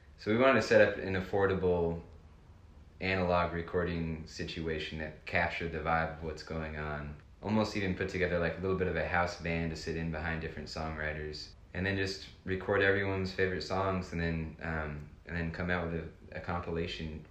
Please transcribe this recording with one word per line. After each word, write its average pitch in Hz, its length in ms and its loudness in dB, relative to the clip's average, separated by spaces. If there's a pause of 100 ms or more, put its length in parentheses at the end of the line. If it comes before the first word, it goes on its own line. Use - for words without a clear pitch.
(180)
so 104 140 -4
we 113 60 4
wanted 127 220 8
to - 60 0
set 110 140 10
up 101 180 8
an 95 160 -2
affordable 90 840 2 (1000)
analog 90 520 2
recording 82 760 -2
situation 80 720 -4
that 78 280 -8
captured 85 460 0
the 80 60 -4
vibe 78 400 0
of 82 60 -8
what's 78 180 -6
going 80 340 -6
on. 73 380 -6 (280)
Almost 107 340 2
even 92 180 0
put 95 140 -2
together, 87 300 2
like, 82 200 0
a - 20 -8
little 95 160 2
bit 90 120 2
of 82 80 0
a 80 100 0
house 87 340 0
band 82 300 0
to 80 60 -6
sit 82 200 -4
in 82 140 -2
behind 80 300 -4
different 76 280 -8
songwriters. 76 800 -6 (260)
And 90 100 -2
then 98 120 0
just 95 300 -2 (180)
record 95 380 2
everyone's 98 500 2
favorite 92 300 0
songs 95 500 -2
and 85 80 -2
then, 82 420 -2
um, 76 380 -4 (260)
and 82 100 -6
then 82 140 -2
come 90 200 -4
out 90 200 0
with 82 100 -2 (320)
a, - 60 -10
a - 20 -8
compilation 85 920 -4